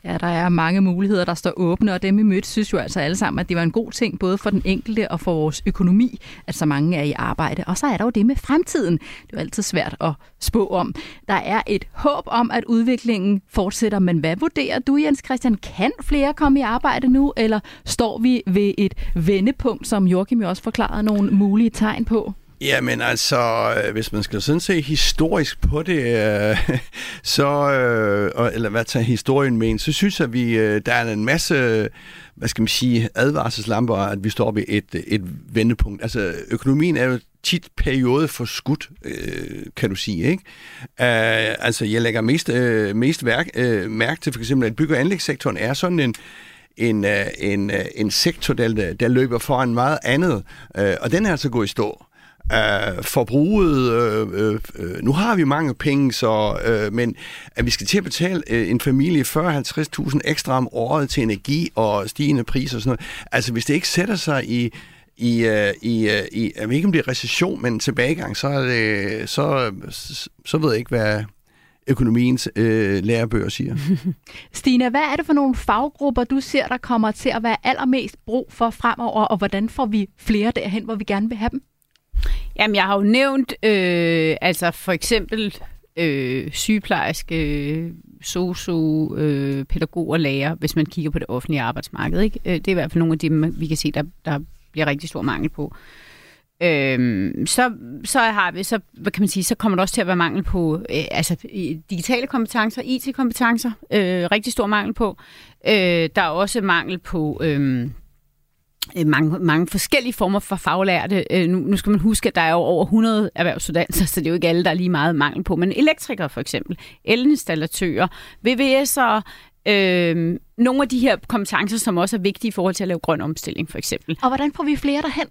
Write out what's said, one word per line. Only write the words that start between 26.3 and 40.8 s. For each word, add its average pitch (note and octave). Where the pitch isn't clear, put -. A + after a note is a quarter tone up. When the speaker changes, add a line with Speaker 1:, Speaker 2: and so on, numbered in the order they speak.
Speaker 2:
<laughs> -
så, C#3+
øh, A2
og, A#2
eller A2+
hvad A2+
tager A#2
historien B2+
med, A2
så -
synes -
jeg, B2
vi, A#2+
øh, G#2+
der A#2+
er A#2
en G#2
masse, B2
hvad A#2+
skal -
man A2
sige, A#2+
advarselslamper, A#2
at G2
vi G#2+
står A2
ved G#2
et, G2+
et G#2
vendepunkt. A2+
Altså, G2+
økonomien C#3+
er B2
jo B2+
tit -
periodeforskudt, C3+
øh, -
kan -
du F#2+
sige, F#2
ikke? F3